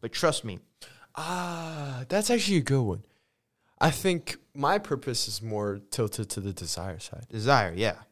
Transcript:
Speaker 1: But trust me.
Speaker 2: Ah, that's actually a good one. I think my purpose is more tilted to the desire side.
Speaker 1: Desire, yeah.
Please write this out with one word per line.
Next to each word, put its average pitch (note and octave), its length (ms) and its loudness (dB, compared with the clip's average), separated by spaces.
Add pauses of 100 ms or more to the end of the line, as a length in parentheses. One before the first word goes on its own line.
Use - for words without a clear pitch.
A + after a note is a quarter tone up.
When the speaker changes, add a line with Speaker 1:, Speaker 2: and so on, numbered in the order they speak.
Speaker 1:
But B2 100 -6
trust - 320 2
me. G#2 140 -6 (580)
Speaker 2:
Ah, D#3+ 920 -6
that's G#3 200 2
actually G3+ 280 4
a D3 40 4
good C3+ 200 4
one. G2+ 220 -2 (760)
I D#3+ 100 8
think F3 460 0 (180)
my D3 240 2
purpose C3+ 500 -2
is G2+ 140 -6
more G#2 380 -2 (100)
tilted G#2+ 400 -2
to - 100 -6
the G2 120 -4
desire F2+ 460 -6
side. - 320 -14
Speaker 1:
Desire, A2+ 440 4
yeah. G2 260 0 (120)